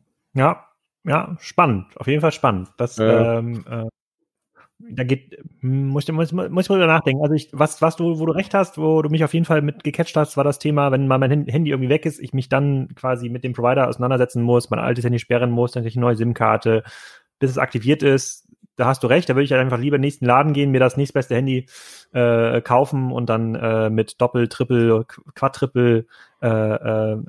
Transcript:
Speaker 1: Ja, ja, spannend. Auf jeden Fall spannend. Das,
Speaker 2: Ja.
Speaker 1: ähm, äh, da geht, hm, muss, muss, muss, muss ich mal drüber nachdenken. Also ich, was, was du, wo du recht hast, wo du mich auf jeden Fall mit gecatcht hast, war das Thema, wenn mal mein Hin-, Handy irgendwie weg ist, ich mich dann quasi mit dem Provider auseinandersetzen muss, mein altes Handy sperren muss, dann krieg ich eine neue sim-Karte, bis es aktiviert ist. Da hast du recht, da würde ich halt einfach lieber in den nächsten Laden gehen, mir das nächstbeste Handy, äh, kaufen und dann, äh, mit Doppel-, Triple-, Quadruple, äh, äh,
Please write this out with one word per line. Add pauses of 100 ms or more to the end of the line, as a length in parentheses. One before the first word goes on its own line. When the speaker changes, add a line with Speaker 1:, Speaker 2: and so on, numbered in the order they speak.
(340)
Speaker 1:
Ja, (380)
ja,
spannend. (120)
Auf
jeden
Fall
spannend.
Das,
Speaker 2:
Ja.
Speaker 1:
ähm,
äh, (920)
da
geht, (240)
hm,
muss,
muss,
muss,
muss
ich
mal
drüber
nachdenken.
Also
ich,
was,
was
du,
wo
du
recht
hast,
wo
du
mich
auf
jeden
Fall
mit
gecatcht
hast,
war
das
Thema,
wenn
mal
mein
Hin-,
Handy
irgendwie
weg
ist,
ich
mich
dann
quasi
mit
dem
Provider
auseinandersetzen
muss,
mein
altes
Handy
sperren
muss,
dann
krieg
ich
eine
neue
sim-Karte, (560)
bis
es
aktiviert
ist. (280)
Da
hast
du
recht,
da
würde
ich
halt
einfach
lieber
in
den
nächsten
Laden
gehen,
mir
das
nächstbeste
Handy, (440)
äh,
kaufen
und
dann,
äh,
mit
Doppel-,
Triple-, (300)
Quadruple, (340)
äh,
äh, (120)